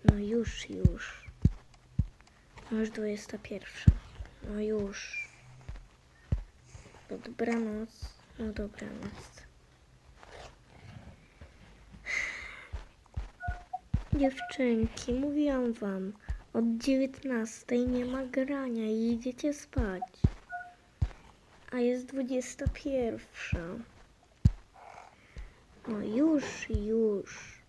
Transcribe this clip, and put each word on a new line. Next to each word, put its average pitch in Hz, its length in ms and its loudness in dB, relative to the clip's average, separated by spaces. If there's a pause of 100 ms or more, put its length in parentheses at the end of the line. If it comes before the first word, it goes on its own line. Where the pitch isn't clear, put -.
No 214 140 12
już, 214 520 0
już. - 600 2 (1400)
No 220 80 0
już 220 120 0
dwudziesta 214 520 -6
pierwsza. - 480 2 (520)
No 208 180 -4
już. 214 680 -4 (1800)
Dobranoc. 226 1040 -4 (240)
No 220 140 -4
dobranoc. 208 960 -10 (4000)
Dziewczynki, 262 960 2
mówiłam 269 600 2
wam, 196 400 -2 (400)
od 226 260 2
dziewiętnastej 247 1080 0
nie 247 160 2
ma 254 220 -2
grania 262 600 0
i 226 260 2
idziecie 247 420 0
spać. 190 480 -2 (1700)
A 254 60 0
jest 247 280 2
dwudziesta 262 580 -2 (100)
pierwsza. 233 920 -2 (2250)
No 214 120 -2
już, 262 680 2
już. 214 1000 0